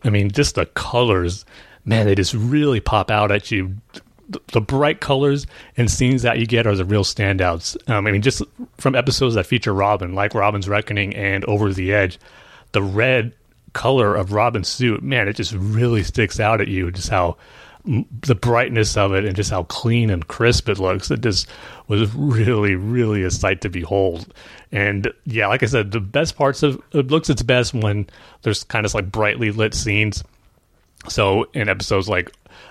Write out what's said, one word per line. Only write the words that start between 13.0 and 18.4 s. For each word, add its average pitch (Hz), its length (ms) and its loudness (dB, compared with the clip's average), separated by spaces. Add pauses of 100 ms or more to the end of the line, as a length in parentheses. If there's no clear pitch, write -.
color 120 420 2
of 98 180 -2
Robin's 107 340 0
suit, 120 360 -2
man, 127 240 0
it 107 60 -4
just 104 200 -6
really 107 500 0
sticks - 360 -2
out 107 200 2
at 101 80 -2
you, 92 240 -2
just 92 180 -8
how 87 280 0 (500)
m-, 117 180 0 (160)
the 127 140 2
brightness 117 600 0